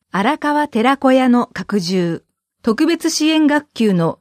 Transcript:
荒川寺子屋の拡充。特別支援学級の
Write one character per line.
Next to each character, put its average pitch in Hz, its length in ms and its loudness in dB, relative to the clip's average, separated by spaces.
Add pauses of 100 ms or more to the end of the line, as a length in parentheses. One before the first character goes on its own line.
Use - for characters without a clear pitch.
荒 214 280 -2
川 294 320 -2
寺 247 260 0
子 269 160 0
屋 262 160 2
の 240 200 2
拡 202 340 -6
充。 170 420 -4 (400)
特 233 240 0
別 330 220 0
支 311 180 -2
援 311 200 2
学 294 260 0
級 214 180 0
の 165 300 0